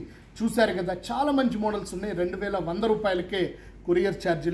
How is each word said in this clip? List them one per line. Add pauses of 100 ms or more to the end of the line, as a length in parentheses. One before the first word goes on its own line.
(400)
చూశారు
కదా. (160)
చాలా
మంచి
మోడల్స్
ఉన్నాయి.
రెండు
వేల (120)
వంద (100)
రూపాయలకే (460)
కొరియర్
ఛార్జీ